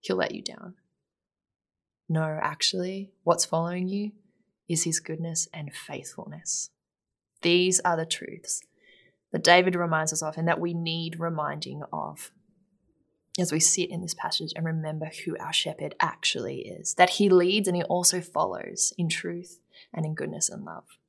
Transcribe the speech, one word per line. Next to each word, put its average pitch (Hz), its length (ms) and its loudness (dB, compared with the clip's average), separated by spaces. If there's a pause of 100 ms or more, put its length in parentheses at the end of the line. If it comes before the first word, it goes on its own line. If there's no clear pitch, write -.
He'll 190 160 -2
let - 180 0
you - 80 -10
down." - 340 -14 (1300)
No, 160 340 0
actually, 185 720 -2 (100)
what's 170 220 2
following 175 420 0
you 202 240 -2 (560)
is 165 180 0
his 160 140 0
goodness 165 540 -4
and 147 220 -10
faithfulness. - 960 -10 (720)
These 180 380 6
are 170 180 2
the 160 80 -2
truths - 560 -8 (680)
that 160 140 -4
David 180 300 8
reminds 160 360 0
us 160 120 -4
of 156 160 -6
and 165 100 0
that 170 100 4
we 170 140 -2
need 165 480 -4
reminding 151 600 -4 (100)
of - 400 -8 (1040)
as 180 140 0
we 160 80 0
sit 170 300 2
in 180 100 -6
this 175 140 -8
passage - 420 -4
and 165 80 -2
remember 156 460 -4 (140)
who 156 120 -4
our - 160 -8
shepherd - 480 -2
actually - 680 -2
is, - 280 -6
that 180 160 8
he 202 180 6
leads 190 400 8
and 175 80 2
he 175 60 0
also 175 400 4
follows - 720 -2
in 170 120 0
truth 175 520 -6 (320)
and 156 140 -2
in 156 80 -4
goodness 151 340 -2
and - 160 -8
love. - 340 -14 (100)